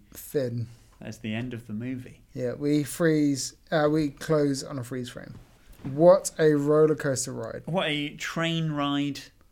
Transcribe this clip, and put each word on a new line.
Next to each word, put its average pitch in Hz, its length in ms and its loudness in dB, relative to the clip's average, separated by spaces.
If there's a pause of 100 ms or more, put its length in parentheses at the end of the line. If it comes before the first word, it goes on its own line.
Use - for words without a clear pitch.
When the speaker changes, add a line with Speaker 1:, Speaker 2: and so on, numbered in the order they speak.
(140)
Speaker 1:
Thin. 120 540 -4 (320)
Speaker 2:
that 117 100 -14
is 107 100 -14
the 110 140 -6
end 123 200 -6
of 113 140 -12
the 110 60 -10
movie. 120 480 -10 (120)
Speaker 1:
Yeah, 123 200 -4
we 147 300 0
freeze, 147 720 0 (160)
uh, 151 180 4
we 151 200 2
close 143 540 0
on 147 140 -10
a 127 60 -6
freeze 123 260 -8
frame. - 260 -16 (480)
What 160 540 6
a 156 180 6
roller 151 400 4
coaster 135 380 -4
ride. 113 320 -10
Speaker 2:
What 160 220 -2
a 147 300 -2
train 165 540 -2
ride 143 500 -2 (300)